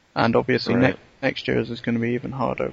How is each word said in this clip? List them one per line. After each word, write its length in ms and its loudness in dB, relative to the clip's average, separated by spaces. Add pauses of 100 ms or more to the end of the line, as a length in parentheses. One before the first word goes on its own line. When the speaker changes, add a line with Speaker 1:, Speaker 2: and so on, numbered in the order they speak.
(160)
Speaker 1:
And 200 4
obviously 400 2
Speaker 2:
Right. 180 4
Speaker 1:
ne-, 60 -14 (240)
next 240 -4
year 100 2
is 240 -4
gonna 160 -2
be 140 0
even 220 -4
harder, 400 -2